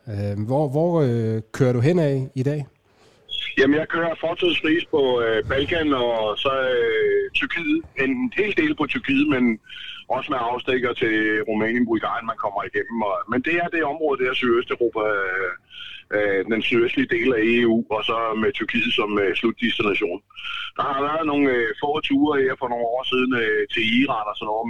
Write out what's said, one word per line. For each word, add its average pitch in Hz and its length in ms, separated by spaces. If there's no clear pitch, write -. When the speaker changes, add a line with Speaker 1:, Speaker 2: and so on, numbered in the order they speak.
Speaker 1:
Øh, 101 380
hvor, 139 220
hvor, 160 340
øh, 113 400
kører 127 200
du 123 80
hen 170 180
af 139 360
i 131 80
dag? 143 240
Speaker 2:
Jamen, 139 240
jeg 160 60
kører 165 260
fortrinsvis 165 580
på, 147 80
øh, 113 140
Balkan 147 420
og 113 520
så, 135 100
øh, 107 460
Tyrkiet. 165 400
En 131 80
hel 208 200
del 151 160
på 151 100
Tyrkiet, 139 480
men 123 100
også 131 160
med 127 80
afstikker 123 420
til - 120
Rumænien, 113 400
Bulgarien, 110 440
man - 120
kommer 101 160
igennem. 107 280
Og, 92 80
men 123 160
det 160 160
er 175 120
det 156 180
område, 151 280
det 127 80
er 127 120
Sydøsteuropa, 117 640
øh, 92 280
øh, 101 240
den 110 160
sydøstlige 123 480
del 120 120
af 107 40
E 120 40
U, 117 40
og 107 40
så 113 60
med 104 100
Tyrkiet 117 460
som, 107 120
øh, 95 80
slutdestination. 104 800
Der 143 140
har 135 160
været 156 220
nogle, 143 160
øh, 117 120
få 147 80
ture 143 340
her 131 180
for 127 120
nogle 120 220
år 127 80
siden, 127 200
øh, 107 200
til 120 100
Iran 120 320
og 104 60
sådan 107 160
noget, 113 180